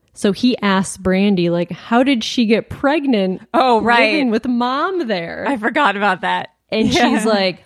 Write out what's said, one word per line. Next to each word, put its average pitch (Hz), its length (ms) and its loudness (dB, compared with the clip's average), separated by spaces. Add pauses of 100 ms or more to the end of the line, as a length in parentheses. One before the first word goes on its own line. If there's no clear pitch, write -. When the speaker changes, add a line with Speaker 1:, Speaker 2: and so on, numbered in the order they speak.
(140)
Speaker 1:
so - 180 -2
he 247 280 -2
asks 190 380 0
Brandy, 185 520 2
like, 170 220 -2
"How 233 320 0
did 254 200 0
she - 220 -2
get 208 240 0
pregnant 262 720 -2 (120)
Speaker 2:
Oh, 233 280 4
right. 226 320 2
Speaker 1:
living 262 180 0
with 226 160 -2
mom 269 600 -2
there?" 180 400 -6
Speaker 2:
I 277 100 -2
forgot 214 380 0
about 196 260 0
that. 180 280 -4 (200)
Speaker 1:
And 220 220 0
Speaker 2:
Yeah. 247 240 2
Speaker 1:
she's 196 100 -2
like, 196 400 0